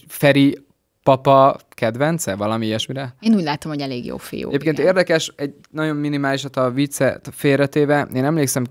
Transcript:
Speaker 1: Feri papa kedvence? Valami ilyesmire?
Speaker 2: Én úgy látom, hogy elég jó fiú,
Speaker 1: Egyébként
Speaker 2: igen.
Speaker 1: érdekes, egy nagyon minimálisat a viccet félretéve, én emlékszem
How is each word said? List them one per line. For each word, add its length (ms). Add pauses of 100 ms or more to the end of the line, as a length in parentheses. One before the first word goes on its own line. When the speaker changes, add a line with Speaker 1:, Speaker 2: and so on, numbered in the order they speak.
Speaker 1:
Feri 500 (460)
papa 540 (120)
kedvence? 680
Valami 300
ilyesmire? 540
Speaker 2:
Én 160
úgy 80
látom, 280
hogy 100
elég 240
jó 120
fiú, 300
Speaker 1:
Egyébként 300
Speaker 2:
igen. 100
Speaker 1:
érdekes, 480
egy 180 (160)
nagyon 260
minimálisat 640
a 140
viccet 640
félretéve, 800
én 120
emlékszem 460